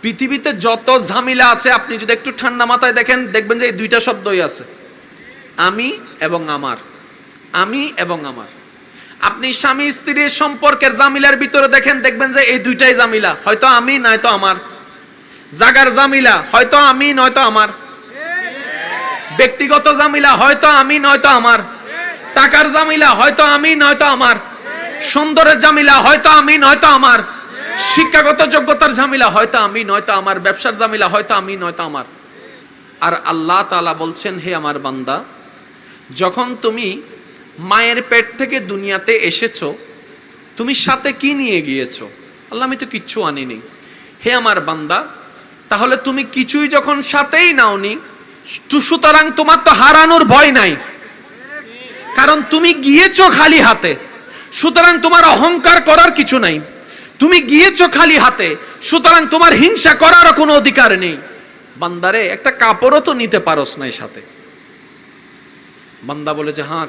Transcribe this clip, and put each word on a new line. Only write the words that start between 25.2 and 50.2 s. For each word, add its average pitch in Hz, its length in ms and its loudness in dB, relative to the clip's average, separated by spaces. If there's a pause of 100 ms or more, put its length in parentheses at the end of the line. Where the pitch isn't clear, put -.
জামিলা, 294 360 4
হয়তো 285 340 4
আমি 302 300 4
নয়তো 294 280 4
আমার। 262 320 4 (600)
শিক্ষাগত 302 680 2
যোগ্যতার 294 460 0
ঝামেলা, 254 380 0
হয়তো 226 280 0
আমি 214 260 -2
নয়তো 208 280 -4
আমার। 190 280 -2
ব্যবসার 196 360 -4
জামিলা, 214 320 -2
হয়তো 208 260 -2
আমি 196 220 -6
নয়তো 175 260 -10
আমার। 147 220 -10 (960)
আর 170 120 -2 (120)
আল্লাহ 165 460 -2
তাআলা 170 240 -4
বলছেন, 165 440 -10
"হে 170 160 -10
আমার 147 240 -6
বান্দা, 135 460 -8 (920)
যখন 226 460 -6
তুমি 226 400 -6 (560)
মায়ের 226 500 -2
পেট 233 300 -2
থেকে 269 220 -6
দুনিয়াতে 196 560 -6
এসেছো, 170 580 -6 (840)
তুমি 247 180 -6
সাথে 269 380 -2
কি 277 220 -4
নিয়ে 226 280 -2
গিয়েছো?" 131 420 -8 (460)
"আল্লাহ, 254 180 -6
আমি 262 80 -8
তো 277 100 -12
কিচ্ছু - 360 -10
আনিনি।" 135 380 -8 (640)
"হে 240 80 -2
আমার 220 280 0
বান্দা, 160 440 -6 (640)
তাহলে 247 280 -2
তুমি 269 280 -6
কিছুই 269 440 -4
যখন 285 340 -2
সাথেই 294 500 0
নাওনি, 214 440 0 (760)
তু-, 285 100 0
সুতরাং 311 560 2
তোমার 311 280 4
তো 320 60 6
হারানোর 311 540 6